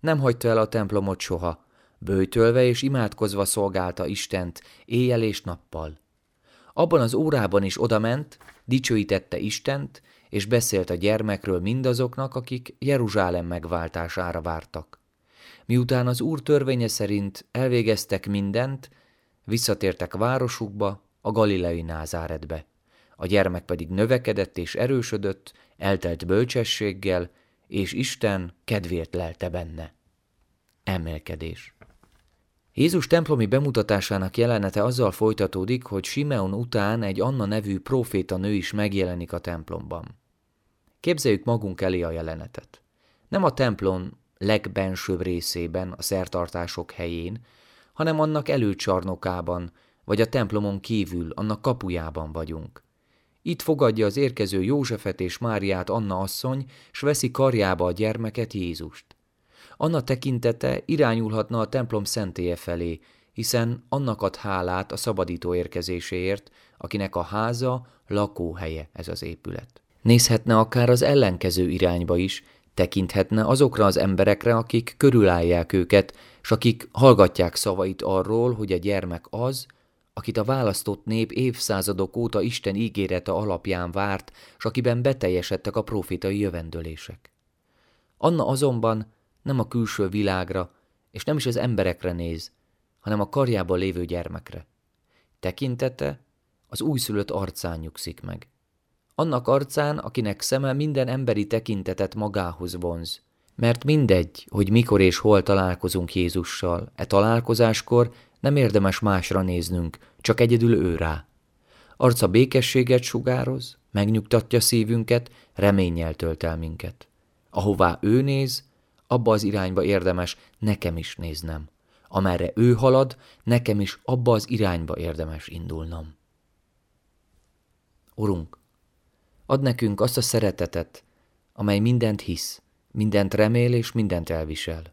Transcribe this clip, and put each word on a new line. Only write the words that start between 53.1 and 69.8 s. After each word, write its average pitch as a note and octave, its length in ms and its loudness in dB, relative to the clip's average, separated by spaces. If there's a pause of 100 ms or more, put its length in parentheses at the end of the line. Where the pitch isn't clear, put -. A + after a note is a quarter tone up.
Itt E3 200 -6
fogadja A#2 440 2
az G2+ 100 -2
érkező A2 460 0
Józsefet A#2 580 -2
és F2+ 180 -4
Máriát G2 520 -2
Anna G2 300 -2
asszony, C3 440 -4 (280)
s - 80 -12
veszi C#3+ 300 0
karjába G#2 560 2
a F2+ 60 0
gyermeket, A2 600 -4
Jézust. E2+ 520 -8 (720)
Anna D#3 240 0
tekintete B2+ 840 -2
irányulhatna A2+ 760 0
a G#2+ 80 -2
templom A2+ 360 -2
szentélye F2+ 520 -4
felé, E2+ 440 -6 (320)
hiszen A#2 560 -2
annak C3 340 -2
ad G2 140 -2
hálát F#2 560 -4
a - 40 -8
szabadító F2+ 580 -2
érkezéséért, F2+ 960 -4 (280)
akinek G2 380 -6
a F2 60 -2
háza, B2 640 -4 (200)
lakóhelye F2 840 -6
ez E2+ 160 -14
az E2+ 140 -8
épület. - 600 -12 (200)